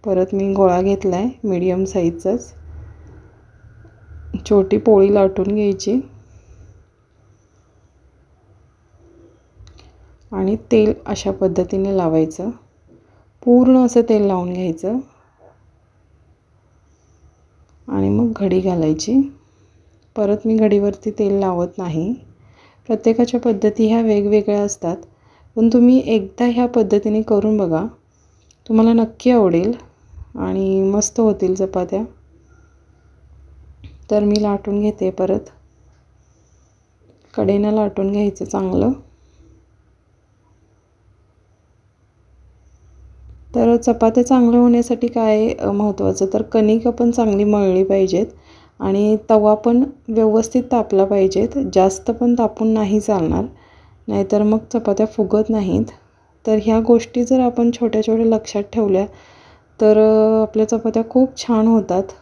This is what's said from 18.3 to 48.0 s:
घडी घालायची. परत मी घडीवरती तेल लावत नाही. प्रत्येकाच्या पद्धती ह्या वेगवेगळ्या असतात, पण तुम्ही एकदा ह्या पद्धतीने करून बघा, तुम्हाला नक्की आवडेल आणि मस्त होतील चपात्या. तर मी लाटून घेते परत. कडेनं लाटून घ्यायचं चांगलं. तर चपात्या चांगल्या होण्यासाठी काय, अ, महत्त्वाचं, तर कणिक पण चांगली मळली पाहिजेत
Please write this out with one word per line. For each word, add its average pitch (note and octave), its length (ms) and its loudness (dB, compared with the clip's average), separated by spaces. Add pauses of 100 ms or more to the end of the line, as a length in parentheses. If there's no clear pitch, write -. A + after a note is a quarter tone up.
घडी F#3 240 -2
घालायची. F3+ 640 0 (920)
परत G#3 300 0
मी A3 100 0
घडीवरती G3+ 560 0
तेल G#3 220 -2
लावत F#3 340 -2 (100)
नाही. F3+ 360 -4 (760)
प्रत्येकाच्या A#3 520 0
पद्धती A3 480 0
ह्या A#3 140 2
वेगवेगळ्या G#3 600 0
असतात, F#3 360 -6 (580)
पण A#3 180 4
तुम्ही B3+ 320 6
एकदा G#3+ 400 -2
ह्या B3 200 0
पद्धतीने G#3+ 560 0
करून G#3+ 360 0
बघा, F3 280 -2 (800)
तुम्हाला A3+ 260 4
नक्की A3+ 380 0
आवडेल G3 640 0 (420)
आणि F#3+ 480 -2
मस्त G3+ 360 -2
होतील G3 360 0
चपात्या. F#3+ 480 -4 (2000)
तर G#3 80 2
मी G#3 240 0
लाटून G3+ 380 -4
घेते G#3 280 -2
परत. F#3 300 -2 (2000)
कडेनं G3+ 340 0
लाटून G3+ 400 -2
घ्यायचं G3+ 340 -4
चांगलं. F#3+ 460 -2 (4000)
तर A#3 200 2
चपात्या A#3 500 0
चांगल्या A#3+ 340 4
होण्यासाठी A#3+ 480 2
काय, A3 420 0
अ, - 220 -4
महत्त्वाचं, G3 600 -2
तर G#3+ 80 0
कणिक A3 460 0
पण A#3+ 240 0
चांगली G#3+ 320 0
मळली G3 400 2
पाहिजेत F#3+ 440 0 (520)